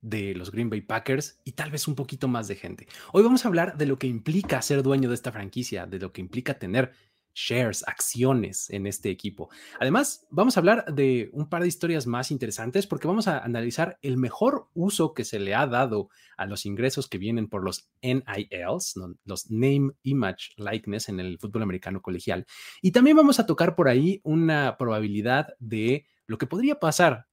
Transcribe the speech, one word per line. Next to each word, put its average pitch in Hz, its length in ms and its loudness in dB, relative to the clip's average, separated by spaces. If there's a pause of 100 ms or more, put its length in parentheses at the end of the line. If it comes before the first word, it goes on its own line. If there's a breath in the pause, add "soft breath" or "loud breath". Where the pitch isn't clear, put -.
de 104 340 -6
los 90 160 -10
Green 113 200 -2
Bay 107 100 -4
Packers 131 640 -4
y 131 80 -12
tal 151 180 -8
vez 147 160 -6
un 151 80 -2
poquito 131 340 -6
más 113 200 -2
de 101 80 -6
gente. - 320 -14 (240 loud breath)
Hoy 196 100 8
vamos 247 220 6
a 247 40 2
hablar 170 280 2
de 151 80 0
lo 139 140 0
que - 80 -4
implica 131 560 0
ser 139 200 2
dueño 135 280 4
de 120 60 0
esta 120 160 -8
franquicia, 104 520 -6
de 90 140 -10
lo 92 160 -10
que 95 80 -10
implica 127 360 -6
tener 120 340 0 (460 soft breath)
shares, 120 480 -2
acciones 120 840 0
en 98 160 -4
este 101 240 -4
equipo. 95 400 -8 (280 loud breath)
Además, 180 520 0
vamos 208 260 4
a 196 40 4
hablar 208 340 4
de 131 400 2
un 151 160 -6
par 170 100 -2
de 180 80 0
historias 165 380 -2
más 120 240 -2
interesantes 123 560 -4
porque 147 200 -6
vamos 208 220 0
a 151 120 0
analizar 120 600 -4
el 131 160 -2
mejor 214 560 0
uso 170 400 0
que 123 100 -6
se 107 160 -6
le 98 160 -2
ha 135 120 2
dado 120 420 0 (300 soft breath)
a 95 80 -6
los 98 180 -8
ingresos 113 440 -2
que 98 100 -8
vienen 110 300 -4
por 98 140 -6
los 95 280 -6 (100)
N 131 260 -2
I 101 240 -8
Ls, 95 460 -6
¿no? 90 200 -12 (100)
Los 95 240 -10
Name, 135 400 2 (120)
Image, 123 540 -2
Likeness 104 540 -6
en 92 100 -4
el 90 180 -8
fútbol 107 240 -6
americano 95 380 -4
colegial. 90 460 -4 (340 loud breath)
Y 185 120 4
también 294 260 8
vamos 285 200 8
a 226 60 4
tocar 170 320 2
por 151 140 6
ahí 156 340 4
una 151 540 2
probabilidad 110 680 0 (100)
de 120 480 -2 (200)
lo 110 120 -8
que - 80 -2
podría 262 340 0
pasar 151 520 4